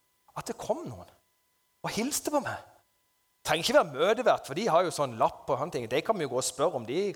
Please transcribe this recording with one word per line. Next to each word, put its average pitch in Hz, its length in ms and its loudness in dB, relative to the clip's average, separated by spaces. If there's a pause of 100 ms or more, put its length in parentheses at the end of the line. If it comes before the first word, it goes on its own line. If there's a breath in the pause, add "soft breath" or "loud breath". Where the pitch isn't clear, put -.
(380)
at 151 140 -8
det - 80 -12
kom 294 260 -4
noen 98 240 -14 (720)
og 147 140 -6
hilste 277 380 -4
på 285 100 2
meg. 107 240 -8 (720)
Trenger 160 240 0
ikke 247 140 6
være 175 160 2
møtevert, 196 500 4
for 139 120 -6
de 220 120 0
har 170 160 6
jo 156 80 -2
sånn 135 240 -2
lapp 151 320 0
og 135 80 2
sånne 151 160 -4
ting. 123 160 -4
Det 139 160 2
kan 226 120 0
vi 151 100 -2
jo 123 80 -6
gå - 20 2
og 127 80 0
spørre 160 320 0
om, 120 80 -6
de 165 300 -2